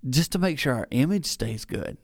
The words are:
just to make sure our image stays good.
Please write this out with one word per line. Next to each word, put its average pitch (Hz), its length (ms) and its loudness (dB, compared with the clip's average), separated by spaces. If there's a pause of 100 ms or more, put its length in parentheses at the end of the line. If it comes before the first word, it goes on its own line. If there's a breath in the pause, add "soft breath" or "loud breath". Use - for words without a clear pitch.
just 135 260 2
to 196 60 0
make 175 200 2
sure 131 160 2
our 110 160 -4
image 165 340 2
stays 110 400 -4
good. - 400 -6